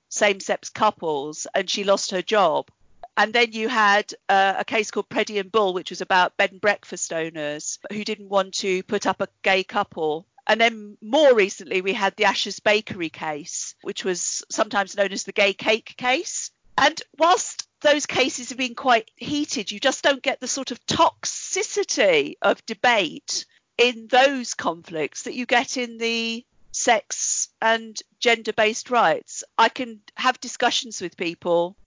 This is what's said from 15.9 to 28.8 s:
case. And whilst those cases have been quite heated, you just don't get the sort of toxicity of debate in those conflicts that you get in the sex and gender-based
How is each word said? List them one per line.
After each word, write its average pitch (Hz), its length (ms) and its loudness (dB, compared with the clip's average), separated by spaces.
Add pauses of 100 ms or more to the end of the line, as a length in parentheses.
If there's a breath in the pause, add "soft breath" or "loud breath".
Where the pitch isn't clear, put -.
case. 262 540 -4 (260)
And 302 240 2 (160)
whilst - 500 2 (140)
those 294 240 4
cases 262 460 -2
have 233 80 -10
been 247 160 -4
quite 233 420 2
heated, 294 560 -4
you 208 80 -12
just 277 240 0
don't 285 180 2
get 254 180 -2
the 247 80 -8
sort 269 220 -6
of 240 140 -12
toxicity - 1600 0
of 208 240 0
debate 214 800 -2 (320)
in 226 300 2
those 254 440 2
conflicts 165 720 -6
that - 120 -10
you 247 120 -6
get 254 320 0
in 233 180 -6
the 226 480 -4 (280)
sex - 760 -2 (140)
and 226 360 -2 (220)
gender-based 220 720 0